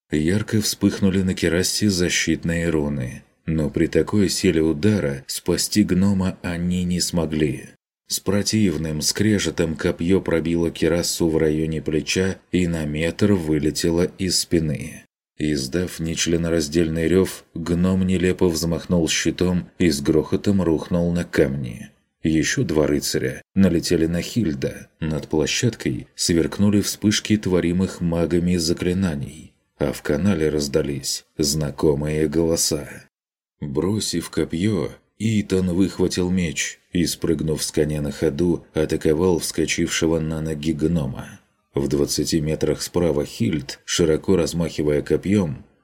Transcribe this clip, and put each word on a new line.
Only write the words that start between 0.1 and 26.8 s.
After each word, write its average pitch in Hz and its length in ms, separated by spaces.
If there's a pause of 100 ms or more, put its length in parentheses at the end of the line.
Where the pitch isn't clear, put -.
Ярко 95 500
вспыхнули 98 640
на 92 120
керасе 90 560
защитные 85 800
руны, 71 520 (240)
но 80 240
при 82 160
такой 87 420
силе 82 340
удара 78 680
спасти - 560
гнома 92 580
они 87 400
не 90 160
смогли. 78 680 (400)
С - 140
противным 92 800
скрежетом 85 760
копье 87 440
пробило 85 500
керасу 85 600
в 78 80
районе 78 420
плеча 87 560 (160)
и 90 140
на 82 180
метр 85 480
вылетело 80 720 (140)
из 90 220
спины. 80 640 (340)
Издав 76 600
нечленораздельный 82 1120
рев, 92 460
гном 87 520
нелепо 90 420
взмахнул 82 600
щитом 90 720
и 92 100
с 71 140
грохотом 95 580
рухнул 85 520
на 87 120
камни. 67 640 (340)
Еще 80 400
два 76 240
рыцаря 69 540 (140)
налетели 85 520
на 87 140
Хильда. 76 680 (120)
Над 78 280
площадкой 76 840
сверкнули 95 680